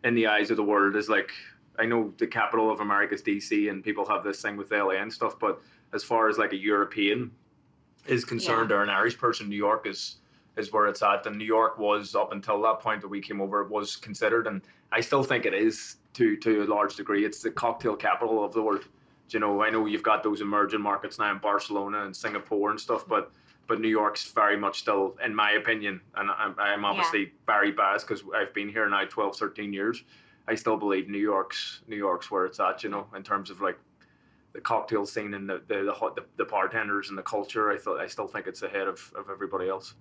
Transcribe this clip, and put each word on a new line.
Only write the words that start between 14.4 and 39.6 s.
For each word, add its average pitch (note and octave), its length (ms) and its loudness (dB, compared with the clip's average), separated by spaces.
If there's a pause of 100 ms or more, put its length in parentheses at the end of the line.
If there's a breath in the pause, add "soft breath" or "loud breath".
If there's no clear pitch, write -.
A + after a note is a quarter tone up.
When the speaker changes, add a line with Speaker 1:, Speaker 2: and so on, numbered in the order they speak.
Speaker 1:
and G2+ 160 -6 (300 soft breath)
I A2+ 80 2
still C3+ 220 2
think B2+ 240 0
it F#2 80 0
is G#2+ 420 0 (180)
to, A2 240 4
to G#2+ 240 2
a G2+ 40 0
large G#2 300 2
degree. G2+ 280 0
It's - 180 -4
the A2+ 80 -2
cocktail A#2 460 -2
capital G#2+ 480 2
of G#2 80 -4
the A2 100 2
world. G2+ 200 2 (460 soft breath)
Do - 80 -6
you - 40 2
know, G#2 220 2
I A2 80 4
know A2 160 2
you've G#2 160 -2
got G#2+ 220 4
those G#2 160 0
emerging G#2 400 2
markets G2+ 380 -2
now G#2 120 0
in G2 80 -2
Barcelona G2+ 680 -2
and F#2+ 120 -10
Singapore G#2 540 -2
and G#2+ 100 -2
stuff, A2 260 -2
but, G2+ 240 0 (380 soft breath)
but A2 120 0
New A2+ 80 2
York's G#2+ 440 2
very G#2 240 4
much G2+ 240 -2
still, G2 440 0
in A#2 80 -2
my G#2 200 4
opinion, G#2+ 480 0 (160)
and G2+ 140 -2
I'm, G2 280 -2
I'm G2+ 240 0
Speaker 2:
Yeah. G2+ 60 2
Speaker 1:
obviously G2+ 440 0 (140)
very G2+ 240 4
biased G2+ 380 2
'cause G2 160 -4 (100)
I've G2+ 180 0
been G2+ 160 -4
here G#2+ 200 0
now G2 160 2
twelve, G2 320 -2
thirteen G2+ 360 -6
years. G#2 300 -2 (460 soft breath)
I A2+ 80 0
still A2 200 0
believe F#2+ 320 0
New G2+ 100 -6
York's, - 680 -2
New A2 100 -10
York's F#2+ 320 -2
where F#2+ 160 0
it's F#2 140 -6
at, F#2+ 240 0
you G#2+ 60 -4
know, G2+ 260 -6
in G2 80 -12
terms G2 280 -4
of, F#2 100 -12
like, F#2 180 -2 (760 soft breath)
the - 80 -12
cocktail A2 460 0
scene G#2 280 -6
and G2 140 -8
the, F#2 200 -6
the, G2+ 160 0
the G2+ 80 0
hot, - 240 -4
the, - 80 -8 (120)
the - 80 0
bartenders G2+ 640 0
and G2 60 -8
the F#2 60 -8
culture. G#2+ 480 0
I G2+ 80 0
thought, E2 220 -2
I - 80 -4
still G#2 180 -6
think G2 220 -8
it's F#2 140 -10
ahead G2 260 -2
of, - 280 -10
of G2 140 -10
everybody F#2 380 -4